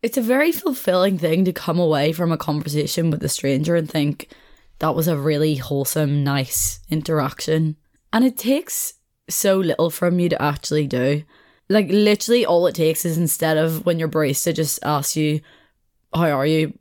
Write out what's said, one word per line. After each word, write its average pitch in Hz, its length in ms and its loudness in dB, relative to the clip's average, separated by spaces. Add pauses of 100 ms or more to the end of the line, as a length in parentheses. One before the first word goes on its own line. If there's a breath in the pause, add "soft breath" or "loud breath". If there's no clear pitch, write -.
It's 233 160 -2
a 262 40 0
very 262 300 2
fulfilling 196 640 0
thing 165 280 2
to 180 80 0
come 170 260 -2
away 156 340 2
from 170 180 0
a 160 60 0
conversation 151 760 -2
with 151 120 -4
a 147 60 -2
stranger 143 460 0
and 160 140 0
think, 147 440 -4 (460 soft breath)
"That 156 160 0
was 160 120 2
a 165 100 0
really 151 380 0
wholesome, 143 680 -2
nice 139 560 -2 (100)
interaction." 156 880 -2 (380)
And 233 120 4
it 254 120 0
takes - 560 -2 (360)
so 190 280 2
little 170 320 2
from 175 300 0
you 175 100 2
to - 120 -2
actually 147 460 -2
do. 135 360 0 (460 soft breath)
Like, 196 200 2
literally 208 560 2
all 175 220 4
it - 80 0
takes 160 280 0
is 165 140 -2
instead 160 400 0
of 160 280 0
when 170 140 0
your 160 80 -2
barista 156 480 0
just 156 280 -2
asks 147 340 -2
you, 151 240 0 (720 soft breath)
"How 165 160 2
are 143 180 0
you?" 156 340 0